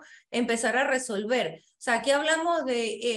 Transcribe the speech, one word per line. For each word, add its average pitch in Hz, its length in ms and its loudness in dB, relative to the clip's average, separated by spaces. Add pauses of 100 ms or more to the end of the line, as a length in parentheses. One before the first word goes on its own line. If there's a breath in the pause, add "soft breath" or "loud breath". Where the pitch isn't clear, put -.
(320 loud breath)
empezar 233 440 0
a 277 120 2
resolver. 226 720 -2
O - 160 -20
sea, 240 160 0
aquí 233 160 2
hablamos 320 540 2
de, 233 300 -2 (220)